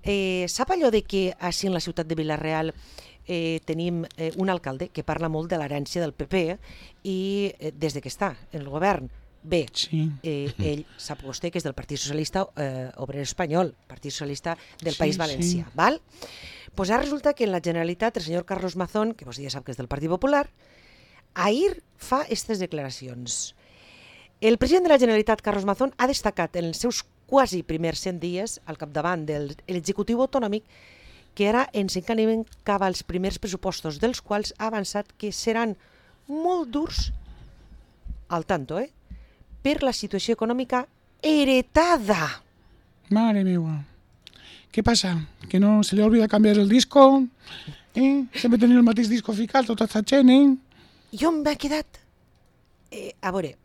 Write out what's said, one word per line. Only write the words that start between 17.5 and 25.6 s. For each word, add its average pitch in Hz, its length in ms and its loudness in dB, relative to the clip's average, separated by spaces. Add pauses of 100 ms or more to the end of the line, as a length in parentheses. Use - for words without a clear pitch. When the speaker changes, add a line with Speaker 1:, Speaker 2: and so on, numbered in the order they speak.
Speaker 1:
la 175 80 -2
Generalitat 170 560 -2
el 185 60 -4
senyor 170 240 -4
Carlos 185 300 -6
Mazón, 214 380 -2
que 139 120 -18
vostè 123 180 -14
ja 135 60 -10
sap 135 140 -8
que 135 80 -12
és 117 40 -10
del 127 120 -10
Partit 143 200 -4
Popular, 277 400 0 (840)
ahir 240 480 0 (140)
fa 269 320 -2
estes 214 300 -4
declaracions. 131 960 -8 (840)
El 220 160 4
president 339 280 4
de 339 60 2
la 285 80 10
Generalitat, 220 440 4
Carlos 202 240 -2